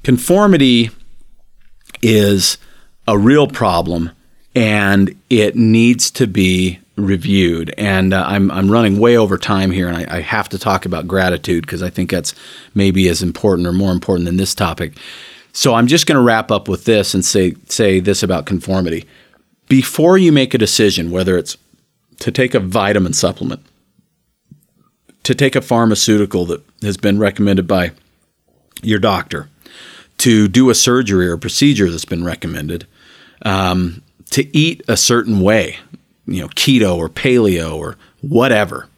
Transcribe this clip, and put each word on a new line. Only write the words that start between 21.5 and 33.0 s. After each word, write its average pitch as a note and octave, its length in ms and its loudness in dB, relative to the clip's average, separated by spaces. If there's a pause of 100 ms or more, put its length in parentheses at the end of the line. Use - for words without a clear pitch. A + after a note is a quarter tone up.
to - 140 -6
take B2+ 200 -2
a A#2+ 80 0
vitamin G2 520 0
supplement, - 480 -4 (1600)
to B2+ 140 -2
take C3+ 180 0
a C3+ 80 0
pharmaceutical G#2+ 840 0
that E2+ 160 -6 (200)
has G#2 140 -4
been G2+ 240 0
recommended G2 480 0
by F2+ 240 0 (880)
your G#2+ 160 0
doctor, F2+ 500 -4 (680)
to A2 280 4
do B2 240 4
a A2+ 40 2
surgery G#2 520 0
or E2+ 60 -2
a E2+ 60 -4
procedure G#2 520 0
that's E2 140 -8
been E2+ 180 -6
recommended, D#2+ 640 -8 (580)